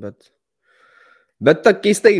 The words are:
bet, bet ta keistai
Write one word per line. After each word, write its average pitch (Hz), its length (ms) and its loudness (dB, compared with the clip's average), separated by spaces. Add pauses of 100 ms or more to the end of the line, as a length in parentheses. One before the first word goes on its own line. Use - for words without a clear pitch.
bet, - 300 -20 (1080)
bet 156 220 0
ta 220 120 4
keistai 208 460 0